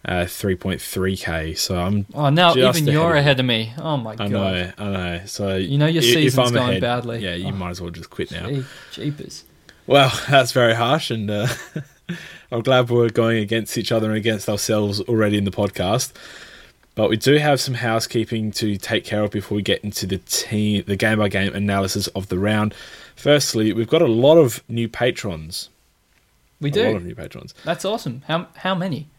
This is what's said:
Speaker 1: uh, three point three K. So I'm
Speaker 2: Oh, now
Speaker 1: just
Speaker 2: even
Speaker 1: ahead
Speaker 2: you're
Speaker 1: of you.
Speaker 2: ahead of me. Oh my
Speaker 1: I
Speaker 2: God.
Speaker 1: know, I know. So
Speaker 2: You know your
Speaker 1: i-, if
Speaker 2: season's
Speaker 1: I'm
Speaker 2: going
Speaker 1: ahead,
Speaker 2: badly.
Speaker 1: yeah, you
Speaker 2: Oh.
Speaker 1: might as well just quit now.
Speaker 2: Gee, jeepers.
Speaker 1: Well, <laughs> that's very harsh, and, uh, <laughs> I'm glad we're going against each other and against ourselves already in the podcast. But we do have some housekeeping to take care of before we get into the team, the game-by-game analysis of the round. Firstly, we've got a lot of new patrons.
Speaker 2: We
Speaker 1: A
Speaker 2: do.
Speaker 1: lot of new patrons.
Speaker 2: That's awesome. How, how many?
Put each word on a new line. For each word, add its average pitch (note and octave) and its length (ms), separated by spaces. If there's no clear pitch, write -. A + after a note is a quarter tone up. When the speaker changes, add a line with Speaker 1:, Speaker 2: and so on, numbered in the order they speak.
Speaker 1:
uh, F2+ 200
three F#2+ 300
point F#2 240
three F#2+ 360
K. E2 380
So - 240
I'm G2 360
Speaker 2:
Oh, C#3+ 160
now E3+ 240
Speaker 1:
just B2+ 240
Speaker 2:
even D3 100
Speaker 1:
ahead C#3+ 100
Speaker 2:
you're E3 120
Speaker 1:
of D#3+ 60
you. C#3+ 40
Speaker 2:
ahead C#3 200
of B2+ 60
me. A2+ 320
Oh D#3+ 200
my A2 140
Speaker 1:
I A2 40
Speaker 2:
God. G#2 140
Speaker 1:
know, F#2+ 480
I G#2 60
know. F2+ 420
So G2 300
Speaker 2:
You G2 200
know D3 100
your D#3+ 160
Speaker 1:
i-, A#2 40
if A#2+ 80
Speaker 2:
season's B2+ 340
Speaker 1:
I'm A#2+ 60
Speaker 2:
going A#2+ 160
Speaker 1:
ahead, F#2+ 120
Speaker 2:
badly. A#2+ 360
Speaker 1:
yeah, F2+ 160
you F#2 140
Speaker 2:
Oh. G2 40
Speaker 1:
might F#2 180
as F2+ 100
well F2 100
just E2 200
quit - 200
now. F2 160
Speaker 2:
Gee, C3 180
jeepers. - 520
Speaker 1:
Well, C3+ 260
<laughs> C3 60
that's C3 220
very A#2 220
harsh, A#2+ 360
and, G#2+ 200
uh, G#2 220
<laughs> - 340
I'm A#2 100
glad B2+ 280
we're A#2+ 180
going A2+ 300
against G#2+ 380
each G#2+ 140
other A2 180
and G#2+ 80
against G#2+ 320
ourselves G#2 540
already G#2+ 340
in G2+ 80
the G2 60
podcast. G2+ 600
But G#2+ 160
we A2 60
do C3+ 200
have D3 240
some C3 140
housekeeping A2+ 760
to G#2 260
take - 260
care G#2+ 200
of G2+ 60
before G#2 260
we G#2 60
get F#2+ 220
into G2+ 220
the F#2 120
team, G#2+ 680
the G2+ 100
game-by-game G2+ 580
analysis G2 540
of G2 200
the F2+ 100
round. G#2+ 360
Firstly, A#2+ 560
we've A2 160
got E3 120
a E3 60
lot C3 320
of C3+ 300
new A#2 200
patrons. F2+ 800
Speaker 2:
We C#3+ 100
Speaker 1:
A - 20
Speaker 2:
do. G#3+ 140
Speaker 1:
lot G#2+ 100
of F2 80
new F2 100
patrons. - 380
Speaker 2:
That's F3 200
awesome. F#3 440
How, E3+ 180
how F#3 180
many? E3+ 340